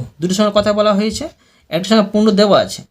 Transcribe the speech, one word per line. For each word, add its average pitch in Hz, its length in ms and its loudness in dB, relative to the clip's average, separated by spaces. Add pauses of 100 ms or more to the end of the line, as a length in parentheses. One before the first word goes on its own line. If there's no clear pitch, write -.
(220)
দুটি 180 160 -2
সংখ্যার 208 220 0
কথা 208 200 0
বলা 208 180 2
হয়েছে, 214 280 -4 (500)
একটি 185 140 -4
সংখ্যা 214 240 4
পনেরো 214 260 2
দেওয়া 196 260 4
আছে, - 260 -14